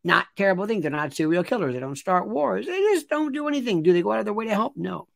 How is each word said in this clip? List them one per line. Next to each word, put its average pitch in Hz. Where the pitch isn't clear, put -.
not 170
terrible 196
things. 220
They're 147
not 147
serial 165
killers. 175
They 127
don't 135
start 180
wars. 233
They 359
just 392
don't 302
do 294
anything. 233
Do 180
they 175
go 202
out 220
of 214
their 208
way 220
to 214
help? 208
No. 175